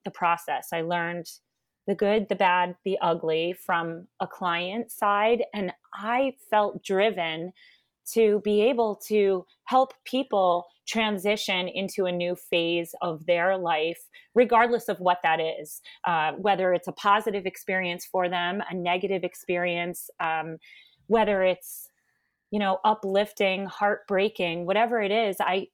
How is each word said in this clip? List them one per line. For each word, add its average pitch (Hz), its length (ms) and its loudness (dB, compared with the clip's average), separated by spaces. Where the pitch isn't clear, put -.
the 190 80 -8
process. 165 640 -2
I 165 80 -2
learned 170 460 -4
the 202 80 0
good, 208 320 2
the 196 80 -2
bad, 180 480 2
the 190 180 -2
ugly 170 520 0
from 170 540 -4
a 185 80 -4
client 180 640 -4
side. 214 520 2
And 196 180 -4
I 254 400 -2
felt 208 340 0
driven 185 720 -2
to 214 300 4
be 208 200 2
able 226 440 2
to 196 380 2
help 262 280 2
people 190 640 2
transition 208 800 -2
into 190 380 -4
a 180 60 0
new 175 240 -2
phase 170 680 -2
of 160 240 -6
their 175 280 2
life, 170 440 -2
regardless 233 560 4
of 180 100 -2
what 180 220 2
that 160 180 2
is, 160 400 -6
uh, 156 260 2
whether 185 420 2
it's 175 140 -2
a 180 60 -6
positive 202 520 0
experience 185 680 -4
for 180 160 0
them, 180 400 -2
a 170 60 -8
negative 185 500 -2
experience, 175 880 -4
um, 160 380 -4
whether 208 380 2
it's, - 440 -2
you 208 80 -4
know, 196 260 0
uplifting, 196 840 0
heartbreaking, 190 1000 -2
whatever 220 340 2
it 196 120 0
is, 214 280 0
I, 185 340 0